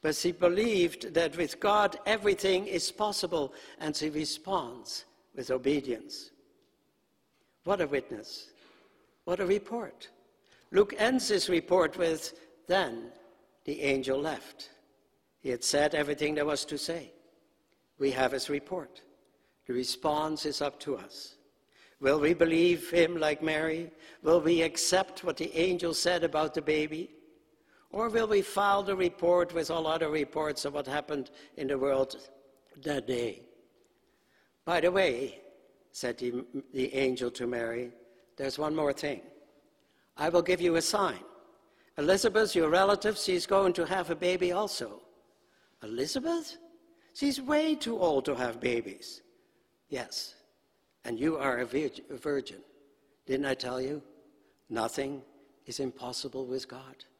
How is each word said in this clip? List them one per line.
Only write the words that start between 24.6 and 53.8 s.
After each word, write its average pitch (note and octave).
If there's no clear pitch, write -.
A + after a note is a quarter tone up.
accept F3+
what E3
the -
angel F3
said E3+
about D#3
the D#3+
baby? D#3
Or A3
will A3+
we G#3
file G3+
the F#3+
report F3
with E3
all D#3+
other D#3+
reports D3+
of C#3+
what C#3+
happened C#3+
in C#3
the C#3
world C3+
that C#3+
day? A#2+
"By E3+
the F3
way," C#3
said A#2+
the, B2
the C3
angel B2+
to A#2+
Mary, A#2+
"there's C3+
one D3+
more D3
thing. C3+
I D3+
will E3+
give F3+
you E3+
a E3
sign. E3
Elizabeth, G3
your E3
relative, G3+
she's F3+
going G3
to F3
have F3
a E3
baby F3+
also." F3+
"Elizabeth? B3+
She's C#4
way D4+
too A#3
old D3
to C#3+
have A#2+
babies." A#2
"Yes, -
and A#2
you D#3
are C3
a B2
virg-, C3+
a C#3+
virgin. C#3
Didn't C3+
I C3+
tell B2+